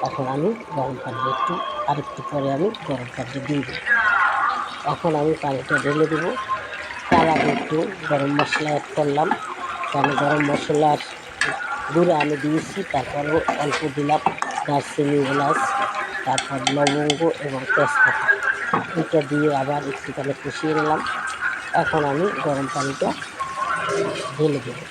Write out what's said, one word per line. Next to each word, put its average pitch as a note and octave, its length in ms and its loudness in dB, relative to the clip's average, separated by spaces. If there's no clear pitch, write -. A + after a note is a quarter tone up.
এখন C3+ 200 -2
আমি D3 220 0
গরম C3+ 280 -2
পানি B2 160 -6
একটু, F3+ 200 -2
আর D3 160 0
একটু - 260 -10
পরে C#3 240 -2
আমি D#3+ 140 2
গরম B2 280 -4
পানি B2+ 220 -6
দিয়ে C#3+ 200 0
দেবো। - 140 -8
এখন E3+ 240 0
আমি D3+ 260 4
পানিটা C#3 420 0
ঢেলে D3+ 280 4
দেবো। D#3+ 180 0
তার E3 200 8
আগে D3 220 4
একটু D3+ 260 0
গরম C#3 300 2
মশলা D3+ 300 0
অ্যাড D3 160 0
করলাম, D3+ 340 2
কারণ C#3+ 200 2
গরম D3 280 4
মশলার D3 500 4
গুঁড়া F3 300 6
আমি D3 200 2
দিয়েছি, D#3+ 340 0
তারপরও C#3+ 460 0
অল্প D3 180 0
দিলাম D3 260 2
দারচিনি, C#3+ 520 2
এলাচ, C#3+ 280 2
তারপর C3+ 340 -2
লবঙ্গ C#3+ 480 2
এবং C3+ 160 -4
তেজপাতা, - 520 4
এটা D#3+ 220 2
দিয়ে D3 280 2
আবার D3 280 0
একটুখানি C#3 440 -6
কষিয়ে D#3 420 -4
নিলাম। D#3 240 2
এখন D#3 200 2
আমি D#3 140 2
গরম C#3 300 0
পানিটা C#3 360 0
ঢেলে D3 280 2
দেবো। A#2+ 260 -10